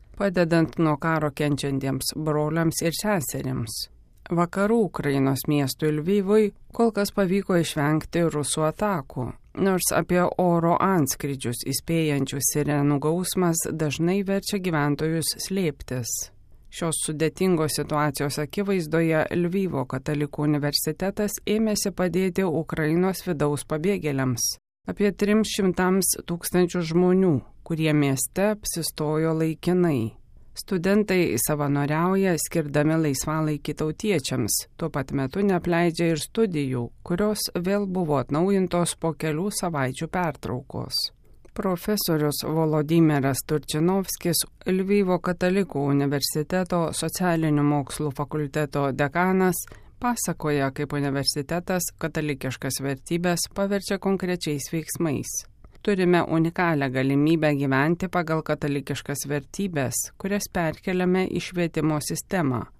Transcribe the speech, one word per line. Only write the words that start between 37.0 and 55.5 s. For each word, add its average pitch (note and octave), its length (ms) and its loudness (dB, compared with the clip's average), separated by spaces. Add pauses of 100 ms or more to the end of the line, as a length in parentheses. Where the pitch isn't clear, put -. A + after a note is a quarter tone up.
kurios G#3 520 -2
vėl G3 320 0
buvo F3+ 320 0
atnaujintos F3 800 0
po E3 160 -2
kelių D#3+ 400 -4
savaičių D3+ 560 -2
pertraukos. - 960 -4 (520)
Profesorius F3 880 0
Volodymyras D3+ 920 2 (100)
Turčinovskis, E3+ 960 0 (260)
Lvivo F#3+ 480 2
katalikų F3+ 720 0
universiteto D3+ 1040 0
socialinių D#3+ 720 2
mokslų D3 480 0
fakulteto D3 800 -2
dekanas, F3+ 680 2 (340)
pasakoja, D3+ 720 -2
kaip C#3+ 240 -6
universitetas C#3+ 1040 -2
katalikiškas D3 880 -4
vertybes E3+ 640 -2 (100)
paverčia G3 400 -2
konkrečiais F3+ 720 -2
veiksmais. D#3+ 640 -4 (480)